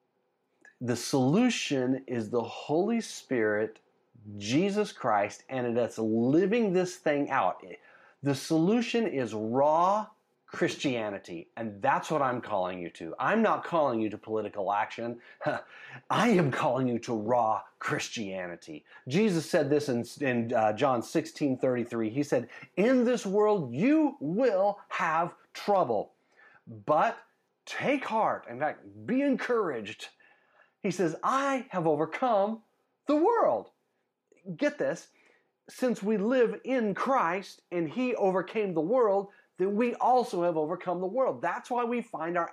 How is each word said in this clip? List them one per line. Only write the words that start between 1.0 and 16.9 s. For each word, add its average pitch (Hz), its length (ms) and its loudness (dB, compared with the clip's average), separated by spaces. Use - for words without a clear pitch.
is 113 240 -4
the 117 120 2
Holy 180 580 -2
Spirit, 107 800 -2
Jesus 190 560 0
Christ, 104 560 0
and 123 280 -2
it's 117 220 0
living 156 720 2
this 180 240 0
thing 143 340 0
out. 107 340 0
The 139 120 0
solution 202 760 2
is 123 260 -4
raw 151 720 2
Christianity, 107 1080 -4
and 104 260 -8
that's 160 300 0
what 151 100 2
I'm 123 180 0
calling 92 400 -4
you 82 100 -8
to. 82 280 -12
I'm 185 240 2
not 170 220 2
calling 139 360 2
you 107 80 0
to 107 80 -10
political 104 560 -4
action. 113 460 -4
<laughs> - 460 -14
I 170 180 2
am 175 240 4
calling 131 340 0
you 117 140 0